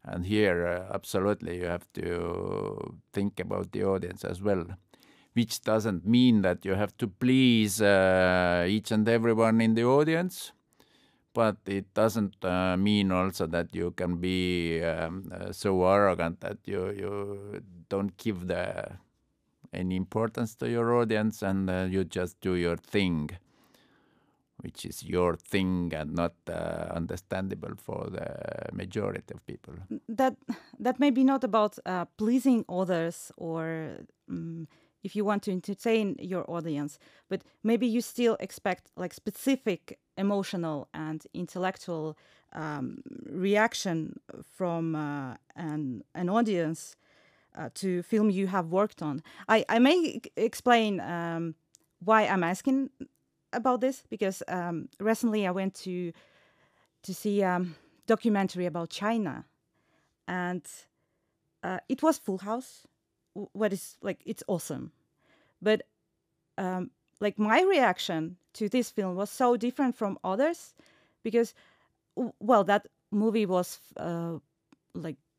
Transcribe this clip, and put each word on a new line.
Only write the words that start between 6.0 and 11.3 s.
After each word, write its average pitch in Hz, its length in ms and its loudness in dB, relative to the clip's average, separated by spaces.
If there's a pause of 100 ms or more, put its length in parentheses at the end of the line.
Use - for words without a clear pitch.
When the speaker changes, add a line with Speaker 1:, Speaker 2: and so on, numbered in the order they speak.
Speaker 1:
mean 120 360 6
that 90 200 2
you 95 120 0
have 101 220 -2
to 120 100 -2
please, 117 720 4
uh, 92 880 6
each 107 220 -2
and 107 180 4
everyone 113 500 4
in 113 140 4
the 113 100 4
audience, 156 720 2 (800)